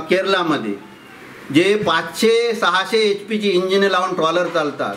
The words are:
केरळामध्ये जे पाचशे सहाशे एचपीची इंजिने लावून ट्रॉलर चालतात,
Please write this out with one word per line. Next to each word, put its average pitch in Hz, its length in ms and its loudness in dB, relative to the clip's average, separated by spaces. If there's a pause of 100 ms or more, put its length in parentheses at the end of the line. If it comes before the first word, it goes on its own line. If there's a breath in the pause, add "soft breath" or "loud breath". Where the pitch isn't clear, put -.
(100)
केरळामध्ये 175 640 0 (800)
जे 185 200 4
पाचशे 220 800 0
सहाशे 190 440 0
एचपीची 208 500 0
इंजिने 190 440 2
लावून 185 220 0
ट्रॉलर 170 320 0
चालतात, 143 500 -4